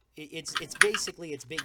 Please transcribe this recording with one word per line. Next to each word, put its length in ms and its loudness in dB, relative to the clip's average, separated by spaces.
it, 160 -10
it's, 280 -2
it's 140 -6
basically 580 2
its 120 -6
big 200 -2